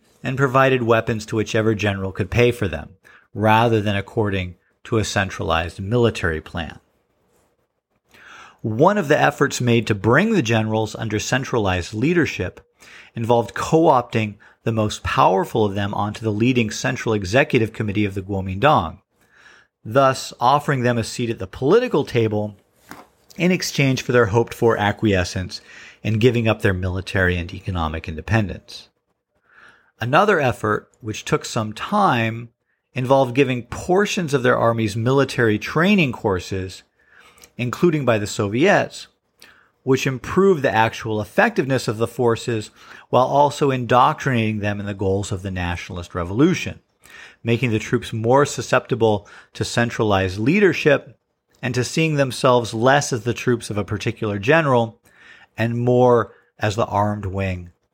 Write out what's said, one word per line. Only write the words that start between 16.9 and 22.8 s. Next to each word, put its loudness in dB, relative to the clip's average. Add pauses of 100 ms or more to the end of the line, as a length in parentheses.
executive 0
committee -2
of -4
the -8
Kuomintang, -2 (840)
thus 0
offering 2
them 2
a 0
seat -6
at -4
the -12
political 0
table -2 (800)